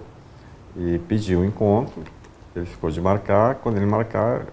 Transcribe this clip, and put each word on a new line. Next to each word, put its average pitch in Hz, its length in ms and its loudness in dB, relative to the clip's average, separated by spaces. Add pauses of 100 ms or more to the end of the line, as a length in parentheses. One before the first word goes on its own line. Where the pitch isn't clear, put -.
(760)
e 87 220 0 (100)
pedi 101 260 0
um 87 100 4
encontro. 104 580 0 (520)
Ele 90 120 -6
ficou 82 240 -6
de 78 100 -4
marcar. 104 560 2
Quando 113 200 -2
ele 101 100 2
marcar, 110 680 0